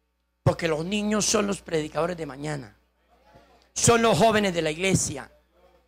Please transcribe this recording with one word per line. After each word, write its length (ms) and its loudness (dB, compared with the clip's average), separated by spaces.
Porque 260 0
los 160 -2
niños 400 -2
son 220 2
los 160 -6
predicadores 540 -2
de 100 -10
mañana. 500 -10
Son 300 2
los 160 4
jóvenes 360 4
de 80 0
la 80 0
iglesia. 600 -2